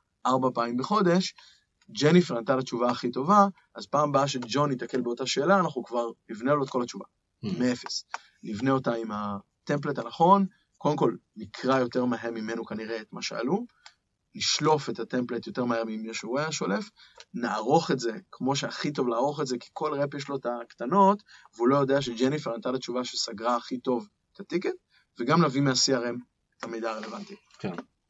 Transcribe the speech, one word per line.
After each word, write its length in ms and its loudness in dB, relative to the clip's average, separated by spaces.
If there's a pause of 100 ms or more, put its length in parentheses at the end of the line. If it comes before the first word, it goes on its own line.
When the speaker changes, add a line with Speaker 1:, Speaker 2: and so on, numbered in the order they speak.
(260)
Speaker 1:
ארבע 280 4
פעמים 240 0
בחודש, 560 2 (560)
ג'ניפר 480 4
ענתה 180 2
לתשובה 360 0
הכי 200 -4
טובה, 360 6 (280)
אז 100 -12
פעם 240 2
הבאה 180 4
שג'ון 440 0
ייתקל 300 -2
באותה 240 -4
שאלה, 340 4
אנחנו 240 -2
כבר 260 -4 (200)
נבנה 240 0
לו 100 2
את 60 -2
כל 140 -2
התשובה, 220 -10 (400)
Speaker 2:
Hmm. 140 -4
Speaker 1:
מאפס. 440 -2 (400)
נבנה 280 -2
אותה 220 0
עם 180 -6
הטמפלט 880 -6
הנכון, 460 4 (320)
קודם 180 0
כל 200 2 (200)
נקרא 440 0
יותר 260 0
מהם 280 -2
ממנו 320 -6
כנראה 360 -8
את 120 -18
מה 80 -12
שאלו, 440 -2 (680)
נשלוף 540 0
את 100 -6
הטמפלט 480 -4
יותר 180 -4
מהר 220 0
ממה 260 -8
שהוא 260 -4
היה 120 -2
שולף, 380 -2 (440)
נערוך 580 2
את 80 0
זה 120 -2 (200)
כמו 240 -2
שהכי 360 -4
טוב 160 -2
לערוך 340 -2
את 60 -2
זה, 100 -4
כי 160 -14
כל 200 -4
רפ 200 -2
יש 140 -8
לו 80 -4
את 100 -8
הקטנות, 800 2 (320)
והוא 120 2
לא 100 6
יודע 240 4
שג'ניפר 520 0
ענתה 180 -4
לתשובה 320 -4
שסגרה 520 -2
הכי 240 -4
טוב 280 -2 (260)
את 60 -18
הטיקט, 360 -4 (440)
וגם 260 4
נביא 160 0
מה-C 400 2
R 20 -4
M 160 -4 (380)
את 60 -12
המידע 280 -4
הרלוונטי. 440 -10 (240)
Speaker 2:
כן. 140 -6 (360)